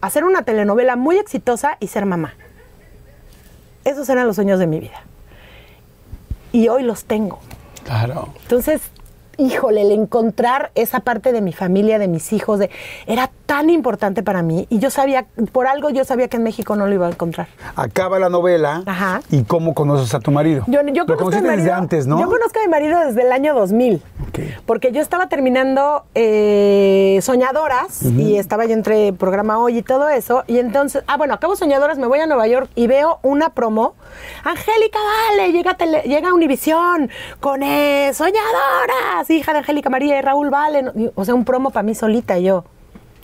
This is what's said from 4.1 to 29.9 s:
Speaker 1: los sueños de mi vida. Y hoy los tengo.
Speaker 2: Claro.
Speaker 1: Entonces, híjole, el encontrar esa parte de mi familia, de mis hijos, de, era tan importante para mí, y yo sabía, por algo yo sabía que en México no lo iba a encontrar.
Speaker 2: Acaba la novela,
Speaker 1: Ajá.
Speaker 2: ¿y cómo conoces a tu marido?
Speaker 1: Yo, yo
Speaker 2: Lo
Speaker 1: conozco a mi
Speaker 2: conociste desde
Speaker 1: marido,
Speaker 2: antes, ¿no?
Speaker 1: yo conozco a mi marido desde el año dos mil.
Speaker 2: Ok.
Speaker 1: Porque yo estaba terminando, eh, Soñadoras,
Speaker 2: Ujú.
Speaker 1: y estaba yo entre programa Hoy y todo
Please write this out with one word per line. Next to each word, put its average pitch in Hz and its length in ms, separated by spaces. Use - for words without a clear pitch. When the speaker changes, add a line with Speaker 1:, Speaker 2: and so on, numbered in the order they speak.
Speaker 1:
los 190 80
sueños 196 240
de 175 80
mi 156 100
vida. - 240
Y 233 160
hoy 254 140
los 233 220
tengo. 214 340
Speaker 2:
Claro. 123 440
Speaker 1:
Entonces, 247 380
híjole, 220 440
el 202 80
encontrar 226 840
esa 233 240
parte 240 320
de 233 80
mi 180 120
familia, 202 460
de 202 80
mis 165 260
hijos, 208 280
de, 196 100
era 254 240
tan 302 240
importante 208 520
para 185 200
mí, 165 280
y 226 80
yo 262 100
sabía, 269 380
por 254 140
algo 294 240
yo 262 140
sabía 247 240
que 240 100
en 233 40
México 220 340
no 202 100
lo 202 80
iba 180 120
a 175 40
encontrar. 170 380
Speaker 2:
Acaba 185 420
la 185 120
novela, 175 560
Speaker 1:
Ajá. 185 340
Speaker 2:
¿y 139 120
cómo 165 320
conoces 143 400
a 135 60
tu 147 100
marido? 147 380
Speaker 1:
Yo, 285 120
yo 339 120
Speaker 2:
Lo - 20
Speaker 1:
conozco 160 60
a 156 40
mi - 0
Speaker 2:
conociste 185 260
desde 233 140
Speaker 1:
marido, 180 180
Speaker 2:
antes, 156 320
¿no? 151 140
Speaker 1:
yo 359 100
conozco 453 300
a - 20
mi 403 60
marido 311 320
desde 240 220
el 254 100
año 277 200
dos 202 200
mil. 226 300
Speaker 2:
Ok. - 100
Speaker 1:
Porque - 280
yo 294 100
estaba 359 260
terminando, 269 760
eh, 202 1040
Soñadoras, 262 840
Speaker 2:
Ujú. 120 180
Speaker 1:
y 208 180
estaba 214 260
yo 226 80
entre 214 400
programa 202 460
Hoy 240 200
y 220 40
todo 277 260